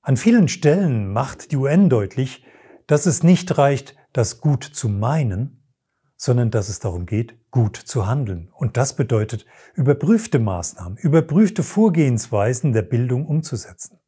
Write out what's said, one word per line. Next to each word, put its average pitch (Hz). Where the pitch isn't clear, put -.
An 135
vielen 226
Stellen 143
macht 127
die 143
U 131
N 170
deutlich, 123
dass 147
es 165
nicht 180
reicht, 139
das -
gut 143
zu -
meinen, 113
sondern 120
dass 107
es 98
darum 87
geht, 113
gut 113
zu 98
handeln. 104
Und -
das 135
bedeutet, 107
überprüfte 151
Maßnahmen, 92
überprüfte 165
Vorgehensweisen 131
der 110
Bildung 127
umzusetzen. -